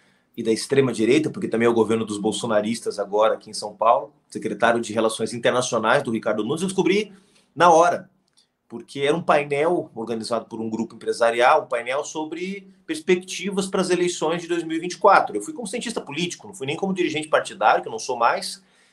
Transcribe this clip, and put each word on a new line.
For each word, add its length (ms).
e 80
da 80
extrema-direita, 760
porque 200
também 180
é 40
o 40
governo 320
dos 100
bolsonaristas 800
agora 360
aqui 160
em 40
São 220
Paulo, 380
secretário 500
de 140
Relações 400
Internacionais 680
do 80
Ricardo 320
Nunes. 200
Eu 60
descobri 440
na 160
hora, 380
porque 320
era 160
um 60
painel 720
organizado 500
por 160
um 80
grupo 260
empresarial, 680
um 40
painel 380
sobre 680
perspectivas 800
para 140
as 80
eleições 540
de 60
dois 140
mil 140
e 40
vinte 120
e 60
quatro. 360
Eu 60
fui 140
como 120
cientista 360
político, 440
não 80
fui 120
nem 100
como 160
dirigente 360
partidário, 540
que 60
eu 40
não 60
sou 180
mais, 460